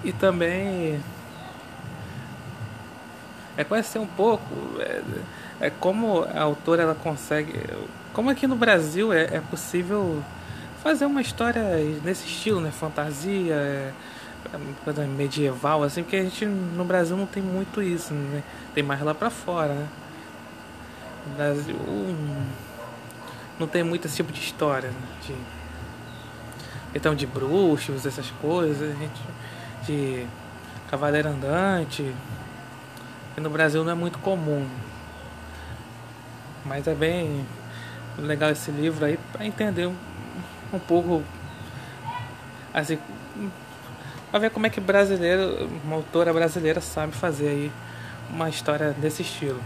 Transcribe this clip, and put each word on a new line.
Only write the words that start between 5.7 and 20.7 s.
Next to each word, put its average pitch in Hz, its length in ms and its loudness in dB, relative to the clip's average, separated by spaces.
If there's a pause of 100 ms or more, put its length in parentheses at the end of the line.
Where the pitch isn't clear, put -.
a 156 160 0
autora 156 420 4
ela 160 100 4
consegue, 151 600 0 (580)
como 233 180 4
aqui 277 160 4
no 262 120 4
Brasil 196 560 6
é, 160 240 6
é 156 120 0
possível 175 720 0 (600)
fazer 294 220 4
uma 285 160 4
história 233 420 2 (400)
nesse 185 240 -2
estilo, 214 320 2
né, 160 100 0
fantasia, 156 880 0
é, 139 380 0 (600)
é - 40 -6
uma 143 160 -6 (100)
coisa 147 220 0
medieval, 139 760 2
assim, 143 200 0
porque 196 140 0
a 190 60 4
gente 185 220 0
no 180 380 0
Brasil 180 320 4
não 196 100 0
tem 196 160 -4
muito 190 400 0
isso, 175 320 0
né? 143 300 -2 (320)
Tem 147 80 4
mais 139 180 0
lá 151 140 2
pra 220 140 2
fora, 160 440 0
né? 147 140 -2 (1400)